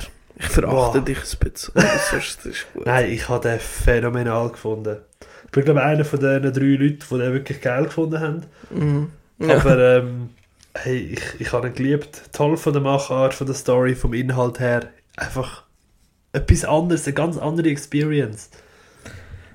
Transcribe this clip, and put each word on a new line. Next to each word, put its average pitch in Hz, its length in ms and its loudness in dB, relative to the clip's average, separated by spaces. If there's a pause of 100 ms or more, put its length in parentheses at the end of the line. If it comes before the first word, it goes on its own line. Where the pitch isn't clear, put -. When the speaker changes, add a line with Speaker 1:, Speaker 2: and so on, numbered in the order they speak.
(360)
Speaker 1:
Ich - 100 -8
verachte 131 520 2
Speaker 2:
Boah. 135 60 -2
Speaker 1:
dich 139 140 -4
ein - 320 -4
bisschen, - 240 -12
aber 196 240 2 (120)
sonst - 360 -6
ist - 260 -12
gut. - 140 -8
Speaker 2:
<laughs> - 0 -
Nein, 120 240 2
ich 113 180 -6
habe 120 200 -2
den 113 100 -2
phänomenal 120 920 0
gefunden. 110 480 -6 (480)
Ich - 40 -20
bin, 139 140 2
glaube 147 160 4
ich, 131 60 2
einer 151 180 2
von 143 160 -2
diesen 135 220 2
drei 139 80 2
Leuten, 139 600 2
die 127 80 -2
den 127 140 0
wirklich 135 280 -6
geil 131 240 0
gefunden 156 360 -2
haben. 160 220 -4 (280)
Speaker 1:
Mhm. 147 400 0 (300)
Ja. 156 160 4
Speaker 2:
Aber, 135 220 6
ähm, 123 520 4 (440)
hey, 131 240 -4
ich, - 420 -10
ich 113 120 -8
habe 123 160 0
ihn 120 60 -10
geliebt. 143 480 -2 (100)
Toll 147 240 2
von 160 160 0
der 143 100 2
Machart, 139 520 2
von 135 120 -6
der 131 100 -2
Story, 127 400 2
vom 120 180 0
Inhalt 127 460 0
her. 120 300 0 (260)
Einfach - 480 -8 (680)
etwas - 320 2
anderes, 160 420 2
eine 139 80 -2
ganz 151 220 -2
andere 160 320 0
Experience. 143 840 -2 (1040)